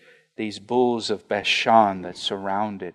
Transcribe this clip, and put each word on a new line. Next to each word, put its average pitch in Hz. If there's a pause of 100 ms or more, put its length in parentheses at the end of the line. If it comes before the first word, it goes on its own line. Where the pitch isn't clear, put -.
(360)
these 107
bulls 120
of 101
Bashan 101
that 90
surrounded 98